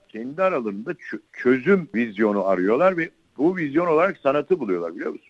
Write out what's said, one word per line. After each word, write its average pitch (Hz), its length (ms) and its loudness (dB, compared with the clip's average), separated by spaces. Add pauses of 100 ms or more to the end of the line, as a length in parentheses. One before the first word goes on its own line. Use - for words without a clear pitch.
kendi 131 340 -6
aralarında 123 480 -4
çö-, - 280 -12 (140)
çözüm 139 640 2
vizyonu 104 500 0
arıyorlar 107 520 2
ve 165 120 -4 (280)
bu 175 200 2
vizyon 160 300 0
olarak 165 300 2
sanatı 147 420 0
buluyorlar, 87 360 -4
biliyor 151 160 -8
musun? - 180 -16